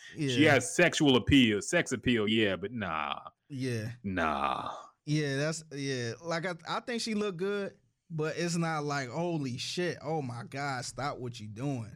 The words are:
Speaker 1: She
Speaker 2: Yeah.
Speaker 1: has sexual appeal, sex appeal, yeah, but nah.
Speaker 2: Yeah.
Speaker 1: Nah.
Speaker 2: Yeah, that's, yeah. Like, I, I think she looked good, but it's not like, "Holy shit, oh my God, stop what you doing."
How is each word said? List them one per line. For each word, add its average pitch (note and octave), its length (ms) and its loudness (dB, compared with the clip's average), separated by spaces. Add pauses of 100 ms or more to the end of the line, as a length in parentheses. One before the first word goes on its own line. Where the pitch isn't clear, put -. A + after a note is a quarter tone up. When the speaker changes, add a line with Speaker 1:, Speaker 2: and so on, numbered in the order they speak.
(180)
Speaker 1:
She C3+ 280 2
Speaker 2:
Yeah. D3+ 100 8
Speaker 1:
has A#2+ 200 2
sexual D3+ 420 6
appeal, A2 440 6
sex - 320 0
appeal, A2 340 2
yeah, G#2+ 300 4
but G2 160 -6
nah. D#2+ 460 -4 (300)
Speaker 2:
Yeah. B2 400 -4 (140)
Speaker 1:
Nah. D2+ 680 -2 (340)
Speaker 2:
Yeah, D3 320 0
that's, D#3 260 -4 (100)
yeah. C3 400 -4 (100)
Like, E3 220 -2
I, F3+ 80 -2 (160)
I D#3+ 120 0
think A#3 200 -4
she A3 140 -2
looked G#3 220 0
good, G3 360 -2 (380)
but D#3 260 -2
it's E3+ 180 0
not D#3+ 300 0
like, C#3 240 -2
"Holy D3+ 480 -2
shit, E3+ 460 -4
oh D#3 180 -2
my A#2+ 280 -8
God, C#3 360 -6
stop C3 320 -6
what A#2+ 220 -10
you G#2+ 80 -12
doing." A#2 480 -6